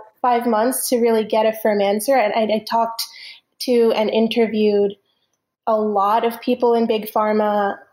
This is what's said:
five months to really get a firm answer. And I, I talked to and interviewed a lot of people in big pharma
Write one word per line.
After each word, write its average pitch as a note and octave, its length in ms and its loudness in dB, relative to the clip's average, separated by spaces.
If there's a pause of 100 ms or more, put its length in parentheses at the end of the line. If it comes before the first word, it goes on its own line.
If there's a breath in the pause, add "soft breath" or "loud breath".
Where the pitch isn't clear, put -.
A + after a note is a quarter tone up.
(200)
five B3 260 0
months A#3 440 0
to A#3+ 100 0
really A3+ 240 2
get A3 220 0
a A3 60 2
firm G#3+ 280 -2
answer. G#3 340 0
And G#3 200 2
I, A3 220 0
I - 20 -2
talked A3+ 440 -4 (580 loud breath)
to A#3 320 2
and G#3+ 180 0
interviewed G#3+ 880 0 (680)
a A3 140 0
lot G#3+ 460 0
of A3+ 160 -6
people A#3+ 320 0
in A#3 120 2
big A3 240 -4
pharma G#3 680 0 (140)